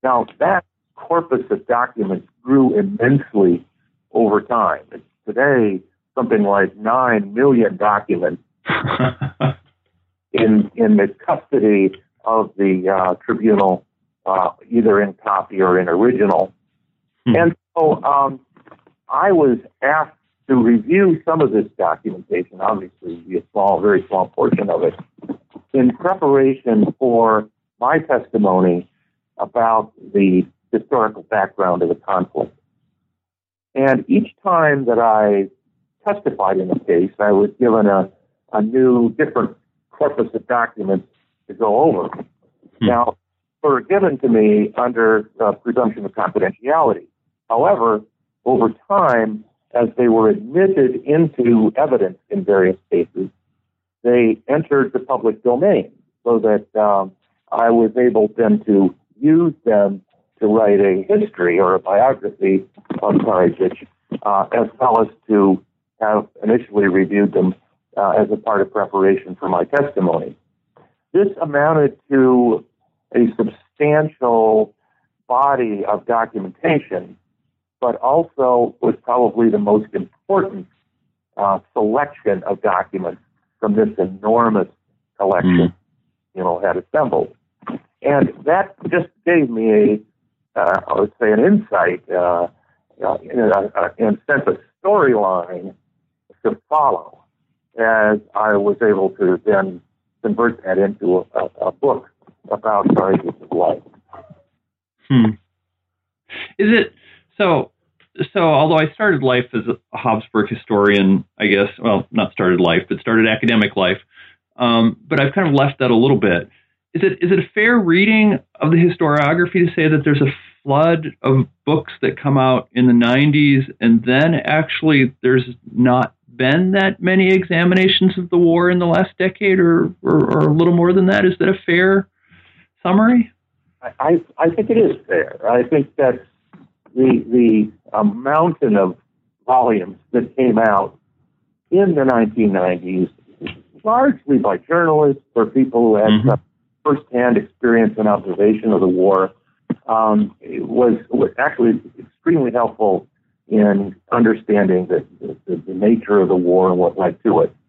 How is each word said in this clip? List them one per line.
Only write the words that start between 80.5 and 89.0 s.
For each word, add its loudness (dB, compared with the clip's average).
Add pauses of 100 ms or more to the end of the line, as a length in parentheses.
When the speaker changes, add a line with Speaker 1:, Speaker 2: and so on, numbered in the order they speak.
Speaker 1:
uh, -2 (140)
selection -4
of -8
documents -4 (380)
from -2
this 0 (100)
enormous -2 (500)
collection, 0
Speaker 2:
Mm. -8 (600)
Speaker 1:
you -10
know, -4
had -2
assembled. -4 (640)
And 0 (120)
that -2 (120)
just -4 (180)